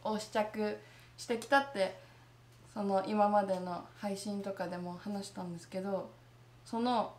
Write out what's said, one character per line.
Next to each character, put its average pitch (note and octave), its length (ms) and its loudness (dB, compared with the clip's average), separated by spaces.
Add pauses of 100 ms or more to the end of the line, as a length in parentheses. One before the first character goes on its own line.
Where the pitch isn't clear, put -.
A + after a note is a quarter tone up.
を G#3+ 140 0
試 G#3 120 -6
着 G#3+ 500 0 (380)
し - 80 -12
て A#3 140 0
き - 80 -8
た C#4 120 8
っ C#4 140 0
て、 - 340 0 (680)
そ G#3 100 -4
の G3 240 4
今 G#3 200 6
ま G#3 160 6
で F#3+ 160 2
の F3 260 -4 (120)
配 G3+ 180 -4
信 G3+ 280 -4
と G3 80 -4
か F#3+ 160 -4
で F3+ 100 -4
も F3 240 -6
話 G3+ 260 -6
し - 40 -14
た F#3+ 100 -8
ん F3+ 100 -6
で E3+ 80 -8
す - 80 -16
け F#3+ 140 -4
ど、 F#3+ 300 -2 (520)
そ A3+ 160 -4
の A#3 400 2